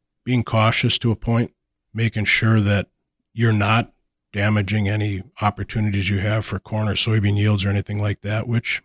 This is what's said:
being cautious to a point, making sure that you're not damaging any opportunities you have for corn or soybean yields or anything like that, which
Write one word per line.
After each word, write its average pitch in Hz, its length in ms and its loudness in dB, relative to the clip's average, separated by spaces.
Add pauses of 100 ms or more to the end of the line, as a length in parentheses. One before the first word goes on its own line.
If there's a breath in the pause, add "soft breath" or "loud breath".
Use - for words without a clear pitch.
(240)
being 120 200 0
cautious 113 560 2
to 117 100 0
a 107 60 2
point, 117 400 0 (360)
making 110 340 -2
sure 110 360 4
that 101 280 0 (440)
you're 113 180 2
not 110 380 2 (420)
damaging 104 580 0
any 104 320 -2 (200)
opportunities 101 680 -2
you 101 80 0
have 104 260 -2
for - 140 -8
corn 107 300 -4
or 95 80 -2
soybean 104 420 0
yields 104 260 2
or 101 60 0
anything 101 300 -2
like 104 220 -4
that, 104 260 -4
which 117 380 -2